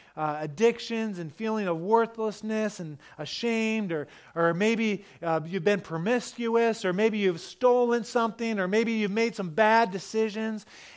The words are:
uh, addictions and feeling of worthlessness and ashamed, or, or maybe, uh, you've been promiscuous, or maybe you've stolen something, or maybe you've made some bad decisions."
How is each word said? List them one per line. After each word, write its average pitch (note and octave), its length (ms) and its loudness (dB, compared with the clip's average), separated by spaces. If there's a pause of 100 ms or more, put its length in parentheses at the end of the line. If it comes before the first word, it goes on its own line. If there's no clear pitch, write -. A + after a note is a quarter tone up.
(160)
uh, D#3 240 -2
addictions A3 800 -2
and D#3+ 120 -8
feeling A3 360 -2
of E3+ 100 0
worthlessness A3 1000 0
and D#3 180 -10 (180)
ashamed, A3 760 -2
or, D3+ 160 -4 (260)
or E3+ 180 4
maybe, G#3 520 2 (180)
uh, D#3+ 240 0
you've E3+ 180 -4
been G3+ 160 4
promiscuous, A3+ 1040 0
or F#3 80 2
maybe G#3+ 260 2
you've F#3 220 0
stolen A#3+ 640 2
something, A3+ 540 -2
or F#3 80 0
maybe A3 240 2
you've G#3+ 220 0
made A3+ 240 0
some F#3 140 -6
bad G#3+ 420 4
decisions." A3 760 -4 (300)